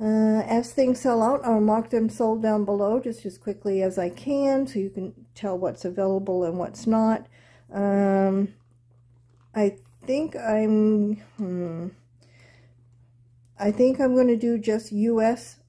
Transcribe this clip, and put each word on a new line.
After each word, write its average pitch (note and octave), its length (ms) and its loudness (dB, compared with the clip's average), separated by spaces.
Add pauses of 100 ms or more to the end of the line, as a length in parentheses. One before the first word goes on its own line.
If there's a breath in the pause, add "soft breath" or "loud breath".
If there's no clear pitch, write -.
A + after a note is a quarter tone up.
Uh, A3 440 2
as A#3+ 260 -2
things B3+ 260 2
sell A#3 220 2
out, C4 240 0
I'll A3+ 160 4
mark G#3+ 300 2
them A3 180 0
sold A3+ 320 -2
down G#3+ 240 0
below G#3 340 0
just A#3 240 -8
as F#3+ 140 -10
quickly G3 460 -4
as F#3 160 -2
I F3 100 -2
can C#4 560 0
so A3+ 140 -6
you G3 100 -4
can F#3+ 240 -10 (220)
tell G3 200 -4
what's F3+ 300 -6
available F#3+ 580 -2
and E3+ 140 -4
what's F3+ 300 -6
not. A3 400 2 (440 soft breath)
Um, G3 840 0 (1000)
I G3+ 240 0 (240)
think D4+ 340 -4
I'm... G#3+ 840 2 (200)
Hmm, F3+ 520 -6 (1700 soft breath)
I G3+ 100 0
think B3+ 300 2
I'm B3+ 160 2
gonna B3 220 4
do A#3 200 0
just A3 340 -2
U A3 300 0
S A#3 480 -2